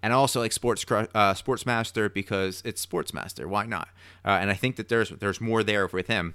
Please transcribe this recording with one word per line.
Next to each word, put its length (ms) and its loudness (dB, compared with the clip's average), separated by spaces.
And 80 2
also, 300 4
like, 100 0
Sports 320 0
Cru-, 320 2
uh, 180 6
Sportsmaster, 800 -2
because 520 -2
it's 200 -6
Sportsmaster. 600 -6
Why 220 -2
not? 200 -6
Uh, 40 0
and 80 0
I 60 2
think 200 0
that 140 -8
there's, 220 2
there's 280 -4
more 240 2
there 240 2
with 200 -2
him. 260 -2